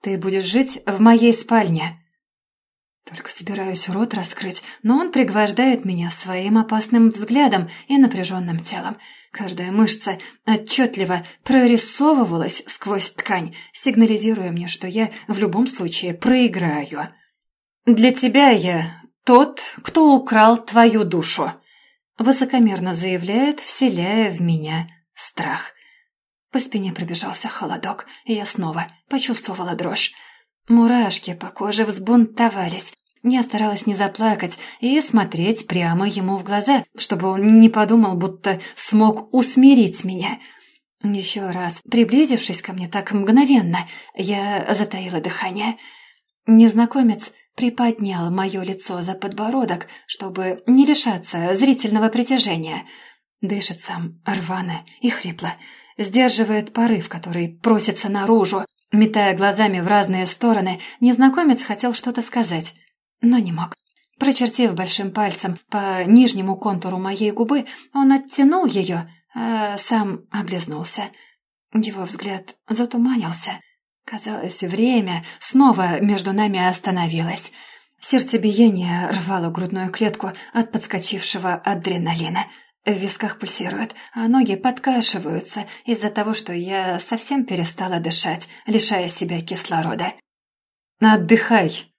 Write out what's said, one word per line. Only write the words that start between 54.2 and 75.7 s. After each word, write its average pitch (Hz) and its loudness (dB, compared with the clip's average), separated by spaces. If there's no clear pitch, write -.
рвано 185 -6
и 240 2
хрипло, 170 -8
сдерживает 214 0
порыв, 226 0
который 170 -8
просится 214 0
наружу. 202 0
Метая 214 4
глазами 196 0
в 170 -2
разные 190 2
стороны, 185 0
незнакомец 262 4
хотел 233 -4
что-то 240 -6
сказать, 170 -4
но 240 4
не 185 -2
мог. 170 -8
Прочертив 247 0
большим 185 -6
пальцем 190 -4
по 196 -4
нижнему 196 4
контуру 185 -6
моей 196 -4
губы, 233 -2
он 269 4
оттянул 277 2
ее, 180 -2
а 226 -6
сам 208 -2
облизнулся. 170 -8
Его 208 -4
взгляд 196 -12
затуманился. 233 -4
Казалось, 214 -8
время 190 -2
снова 185 2